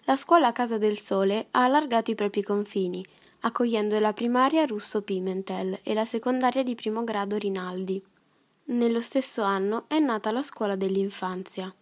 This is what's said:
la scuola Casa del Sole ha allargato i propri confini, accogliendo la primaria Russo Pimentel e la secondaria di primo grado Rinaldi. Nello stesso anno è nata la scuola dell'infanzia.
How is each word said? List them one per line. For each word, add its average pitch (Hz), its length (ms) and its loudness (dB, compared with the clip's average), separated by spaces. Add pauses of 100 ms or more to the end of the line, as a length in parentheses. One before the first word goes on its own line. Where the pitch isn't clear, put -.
la 269 120 2
scuola 294 360 6
Casa 233 260 -2
del 208 200 2
Sole 196 520 0
ha 247 140 4
allargato 254 460 2
i 220 40 0
propri 208 280 -2
confini, 196 640 -2 (360)
accogliendo 226 580 0
la 214 160 2
primaria 254 500 4
Russo 208 380 -4
Pimentel 190 800 -4
e 220 100 -2
la 214 140 0
secondaria 254 560 0
di 247 120 -2
primo 226 300 -4
grado 208 320 -2
Rinaldi. 190 680 -4 (640)
Nello 233 380 0
stesso 262 400 -2
anno 196 460 0
è 302 100 0
nata 226 320 0
la 247 120 0
scuola 202 340 -2
dell'infanzia. 190 1040 -4